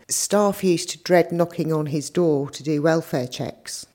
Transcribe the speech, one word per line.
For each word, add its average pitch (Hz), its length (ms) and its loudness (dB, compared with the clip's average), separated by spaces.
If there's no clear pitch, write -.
staff 202 540 0
used 170 280 2
to - 100 -12
dread 175 300 4
knocking 165 420 -2
on 151 140 -2
his 143 240 -4
door 151 400 2
to - 100 -14
do 147 220 -2
welfare 160 440 0
checks. - 680 -10